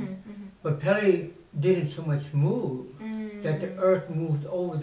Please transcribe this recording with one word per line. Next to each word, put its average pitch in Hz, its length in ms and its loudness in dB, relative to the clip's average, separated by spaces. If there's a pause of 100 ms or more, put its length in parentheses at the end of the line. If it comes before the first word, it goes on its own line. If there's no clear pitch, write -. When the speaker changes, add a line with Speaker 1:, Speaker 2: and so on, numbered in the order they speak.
Speaker 1:
Mm-hmm, 190 300 -10
mm-hmm. 202 160 -14 (160)
Speaker 2:
But 147 180 0
Pele 190 500 4 (280)
didn't 170 300 4
so - 140 -10
much 147 300 -2
move 147 540 0 (560)
that 156 180 0
the 190 80 -4
Speaker 1:
Mm. 190 100 -10 (100)
Speaker 2:
earth 185 220 4
moved 156 360 -2
over 175 360 -4